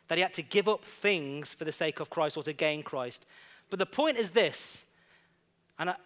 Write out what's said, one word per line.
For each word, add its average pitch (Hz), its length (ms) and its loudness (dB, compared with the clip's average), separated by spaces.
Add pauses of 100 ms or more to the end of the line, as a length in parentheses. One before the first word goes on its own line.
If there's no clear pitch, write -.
that 165 100 0
he 180 60 4
had 185 100 -2
to 170 80 -2
give 185 260 2
up 214 160 2
things 147 680 -2
for - 100 -10
the 156 80 -4
sake 160 280 -2
of 156 100 -8
Christ 156 280 0
or 156 40 -6
to 147 120 -4
gain 151 280 0
Christ. 127 420 -8 (460)
But 202 80 -6
the 180 80 2
point 285 320 2
is 208 140 0
this, - 540 2 (920)
and 165 100 -2
I, 180 60 0 (100)